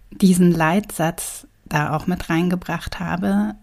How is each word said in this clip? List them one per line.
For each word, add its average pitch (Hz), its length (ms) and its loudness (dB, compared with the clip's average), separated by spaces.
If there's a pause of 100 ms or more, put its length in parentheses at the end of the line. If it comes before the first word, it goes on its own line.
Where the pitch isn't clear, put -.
(120)
diesen 180 400 6
Leitsatz 165 960 -2 (200)
da 151 280 -2
auch 151 100 -4
mit - 240 -6
reingebracht 170 680 -2
habe, 196 640 -2